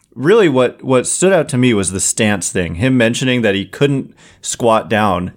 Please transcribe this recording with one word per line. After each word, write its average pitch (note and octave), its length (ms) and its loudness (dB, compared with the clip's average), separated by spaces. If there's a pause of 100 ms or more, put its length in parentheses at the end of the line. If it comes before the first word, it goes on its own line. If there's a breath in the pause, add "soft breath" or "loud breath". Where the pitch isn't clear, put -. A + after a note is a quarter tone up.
(160)
really F3 340 2
what, B2+ 340 0
what B2+ 240 0
stood F#3+ 240 0
out D#3 180 2
to B2+ 80 -4
me B2 160 4
was F#2+ 180 0
the F#2+ 100 -6
stance G#2+ 500 -2
thing. E2+ 240 -4
Him B2+ 220 0
mentioning A#2+ 440 0
that G#2 140 0
he G2 100 -4
couldn't C#3 500 -2 (260 soft breath)
squat - 480 0
down F#2+ 480 0